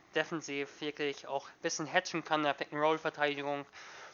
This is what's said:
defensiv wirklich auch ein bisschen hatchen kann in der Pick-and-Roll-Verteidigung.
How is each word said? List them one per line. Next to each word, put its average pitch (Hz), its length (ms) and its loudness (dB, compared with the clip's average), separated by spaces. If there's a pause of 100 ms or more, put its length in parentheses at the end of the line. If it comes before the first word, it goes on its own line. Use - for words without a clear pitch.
(160)
defensiv 143 680 -2
wirklich 147 460 -2
auch 139 180 -2
ein - 160 -20
bisschen 160 240 0
hatchen 160 380 2
kann 156 160 2
in 151 80 4
der 139 60 4
Pick-and-Roll-Verteidigung. 147 1120 2 (480)